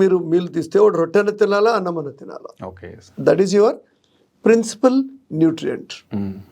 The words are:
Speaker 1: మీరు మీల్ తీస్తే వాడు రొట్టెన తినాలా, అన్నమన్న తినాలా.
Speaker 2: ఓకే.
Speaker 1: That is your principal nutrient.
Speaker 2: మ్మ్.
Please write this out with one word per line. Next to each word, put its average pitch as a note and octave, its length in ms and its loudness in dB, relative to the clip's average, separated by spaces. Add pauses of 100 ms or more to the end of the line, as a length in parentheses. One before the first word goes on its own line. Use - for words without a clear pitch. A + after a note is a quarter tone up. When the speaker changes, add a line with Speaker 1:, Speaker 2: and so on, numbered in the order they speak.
Speaker 1:
మీరు F#3 160 4 (140)
మీల్ E3+ 240 0
తీస్తే E3+ 240 -2
వాడు G3+ 180 4
రొట్టెన F#3 320 0
తినాలా, G#3 420 2
అన్నమన్న F3 380 -4
తినాలా. - 400 -18 (180)
Speaker 2:
ఓకే. F#2 300 -18 (240)
Speaker 1:
That D#3 240 2
is F#3 140 -2
your A3 140 4 (720)
principal A3+ 500 2 (460)
nutrient. D3 500 -2 (240)
Speaker 2:
మ్మ్. G2 180 -6 (180)